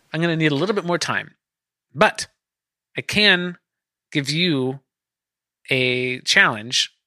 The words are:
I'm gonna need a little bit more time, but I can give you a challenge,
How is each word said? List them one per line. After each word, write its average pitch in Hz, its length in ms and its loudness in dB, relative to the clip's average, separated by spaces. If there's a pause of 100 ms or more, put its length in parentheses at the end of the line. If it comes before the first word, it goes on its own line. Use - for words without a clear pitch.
(120)
I'm 160 80 -4
gonna 170 160 0
need 156 160 2
a 139 40 0
little 180 180 0
bit 196 100 -4
more 175 140 -2
time, 104 320 -4 (640)
but - 320 0 (720)
I - 20 -6
can 180 560 2 (560)
give 143 160 -4
you 139 520 -2 (880)
a 127 500 -2
challenge, 123 720 0 (140)